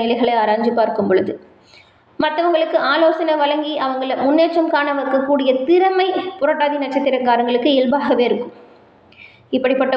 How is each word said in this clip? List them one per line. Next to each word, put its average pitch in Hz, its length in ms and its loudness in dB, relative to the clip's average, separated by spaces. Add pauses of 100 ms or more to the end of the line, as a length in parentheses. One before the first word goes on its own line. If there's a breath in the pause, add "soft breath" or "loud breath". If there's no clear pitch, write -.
நிலைகளை 233 400 0
ஆராய்ஞ்சு 220 380 0
பார்க்கும் 208 320 0
பொழுது - 240 0 (840 soft breath)
மத்தவங்களுக்கு 320 600 0 (100)
ஆலோசனை 320 540 2
வழங்கி 294 320 -2 (100)
அவங்கள 262 380 -4
முன்னேற்றம் 320 500 2
காண 294 240 0
வைக்கக்கூடிய 269 560 0 (160)
திறமை 381 380 2 (320)
புரட்டாதி 294 440 0
நட்சத்திரக்காரங்களுக்கு 247 920 0
இயல்பாகவே 254 540 0
இருக்கும். 214 240 -4 (1040 loud breath)
இப்படிப்பட்ட 254 380 0